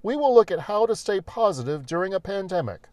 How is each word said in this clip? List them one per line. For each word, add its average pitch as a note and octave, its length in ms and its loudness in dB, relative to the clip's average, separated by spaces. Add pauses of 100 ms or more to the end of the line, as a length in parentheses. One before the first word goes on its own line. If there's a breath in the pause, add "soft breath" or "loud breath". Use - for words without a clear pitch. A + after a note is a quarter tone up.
we A#3 140 -2
will C#4+ 180 2
look A3+ 160 8
at E3 100 -2
how G#3 260 0
to A3+ 100 -2
stay G3 240 -2
positive D3+ 680 -2
during F3 260 -4
a F#3+ 80 -2
pandemic. F3+ 720 -6